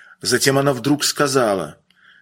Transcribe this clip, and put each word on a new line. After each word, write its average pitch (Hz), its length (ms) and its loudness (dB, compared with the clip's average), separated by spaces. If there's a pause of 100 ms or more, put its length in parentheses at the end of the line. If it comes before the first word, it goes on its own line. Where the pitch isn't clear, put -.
(240)
Затем 135 340 0
она 139 160 2
вдруг 139 300 -2
сказала: 110 760 0 (440)